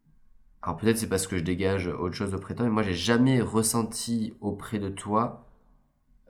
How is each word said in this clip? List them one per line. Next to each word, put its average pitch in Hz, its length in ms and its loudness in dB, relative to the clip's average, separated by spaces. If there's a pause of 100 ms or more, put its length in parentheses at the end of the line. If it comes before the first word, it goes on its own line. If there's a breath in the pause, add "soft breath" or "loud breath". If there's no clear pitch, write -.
(640)
Alors 82 140 -4
peut-être 110 220 4
c'est 110 100 -2
parce 95 180 0
que 98 100 -2
je 85 80 0
dégage 92 420 0
autre 87 280 -4
chose 98 200 -2
auprès 95 200 -6
de - 40 -6
toi, 120 80 0
mais 113 60 2
moi 107 100 2
j'ai 95 120 0
jamais 117 480 4
ressenti 110 960 0
auprès 104 380 -4
de 101 100 -4
toi, 107 580 -2 (840)